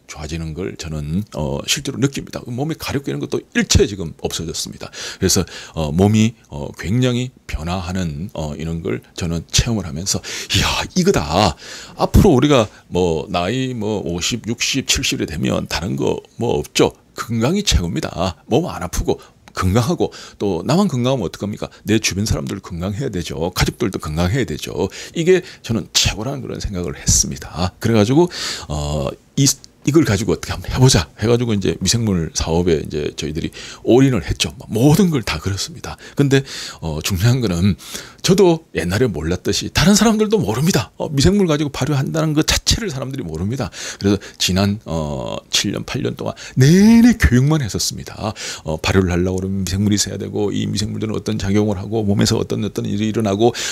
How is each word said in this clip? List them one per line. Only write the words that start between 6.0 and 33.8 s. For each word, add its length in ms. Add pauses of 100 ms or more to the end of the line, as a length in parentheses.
어, 280
굉장히 540 (160)
변화하는, 840
어, 220
이런 260
걸 200 (140)
저는 360
체험을 340
하면서, 360 (340)
"이야, 120 (280)
이거다." 600 (420)
앞으로 340
우리가 360 (200)
뭐, 420
나이 440
뭐, 320
오십, 420
육십, 400
칠십이 380
되면 420
다른 280
거 240 (180)
뭐 200
없죠. 360 (220)
건강이 480
최고입니다. 840
몸 220
안 160
아프고 360 (340)
건강하고, 600 (240)
또 280
나만 220
건강하면 380
어떡합니까? 440 (140)
내 160
주변 260
사람들 340
건강해야 500
되죠. 420
가족들도 480
건강해야 460
되죠. 440 (260)
이게 260 (220)
저는 280
최고라는 500
그런 180
생각을 380
했습니다. 840
그래가지고, 500 (400)
어, 380 (280)
이, 120 (380)
이걸 200
가지고 280
어떻게 180
한번 200
해보자 380 (100)
해가지고 340
이제 260
미생물 560
사업에 500
이제 300
저희들이 340 (340)